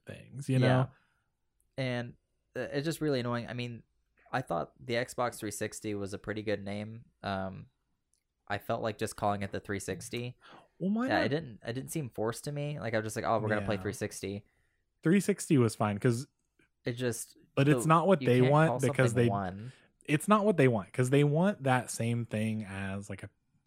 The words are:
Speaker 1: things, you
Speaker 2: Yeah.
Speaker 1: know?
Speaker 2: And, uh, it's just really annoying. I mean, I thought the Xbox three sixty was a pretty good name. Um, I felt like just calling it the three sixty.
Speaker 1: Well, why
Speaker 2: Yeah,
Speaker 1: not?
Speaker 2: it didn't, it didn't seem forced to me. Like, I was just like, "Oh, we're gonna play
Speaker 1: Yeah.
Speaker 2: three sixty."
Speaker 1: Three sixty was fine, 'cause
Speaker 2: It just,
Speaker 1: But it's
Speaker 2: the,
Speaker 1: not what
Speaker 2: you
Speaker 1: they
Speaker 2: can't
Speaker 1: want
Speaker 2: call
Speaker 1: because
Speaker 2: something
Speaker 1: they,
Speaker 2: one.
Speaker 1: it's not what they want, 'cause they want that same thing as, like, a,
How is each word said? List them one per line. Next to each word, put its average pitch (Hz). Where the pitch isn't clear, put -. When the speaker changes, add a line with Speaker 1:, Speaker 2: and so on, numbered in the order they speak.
Speaker 1:
things, 117
you 131
Speaker 2:
Yeah. 127
Speaker 1:
know? 127
Speaker 2:
And, 123
uh, 127
it's 143
just 156
really 143
annoying. 120
I 113
mean, 120
I 131
thought 160
the 120
Xbox 120
three 107
sixty 107
was 101
a 104
pretty 107
good 101
name. 107
Um, 98
I 101
felt 117
like 110
just -
calling 101
it 98
the 98
three 101
sixty. 120
Speaker 1:
Well, 180
why 226
Speaker 2:
Yeah, 208
Speaker 1:
not? -
Speaker 2:
it -
didn't, 139
it 117
didn't 139
seem 151
forced 113
to 147
me. 147
Like, 113
I 113
was 110
just 107
like, 107
"Oh, 110
we're 107
gonna 104
play 101
Speaker 1:
Yeah. 95
Speaker 2:
three 101
sixty." 101
Speaker 1:
Three 185
sixty 180
was 117
fine, 104
'cause 123
Speaker 2:
It 127
just, 120
Speaker 1:
But 139
it's 135
Speaker 2:
the, 156
Speaker 1:
not 165
what 185
Speaker 2:
you 123
Speaker 1:
they 123
Speaker 2:
can't 127
Speaker 1:
want 156
Speaker 2:
call 123
Speaker 1:
because 127
Speaker 2:
something 120
Speaker 1:
they, -
Speaker 2:
one. 101
Speaker 1:
it's 147
not 208
what 208
they 139
want, 110
'cause 127
they 143
want 160
that 127
same 117
thing 110
as, 98
like, 98
a, 107